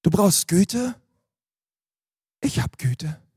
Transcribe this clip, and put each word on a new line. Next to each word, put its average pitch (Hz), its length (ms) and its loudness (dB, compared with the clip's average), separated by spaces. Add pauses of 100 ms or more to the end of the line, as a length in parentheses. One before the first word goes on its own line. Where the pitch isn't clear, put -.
Du 165 100 2
brauchst 196 360 2
Güte? 233 520 -2 (1400)
Ich - 180 -2
hab - 180 -4
Güte. 131 440 -6 (160)